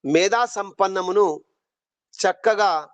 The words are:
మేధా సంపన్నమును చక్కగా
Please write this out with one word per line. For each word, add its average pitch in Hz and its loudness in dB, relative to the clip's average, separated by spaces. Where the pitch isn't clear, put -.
మేధా 190 2
సంపన్నమును 190 -2
చక్కగా 185 0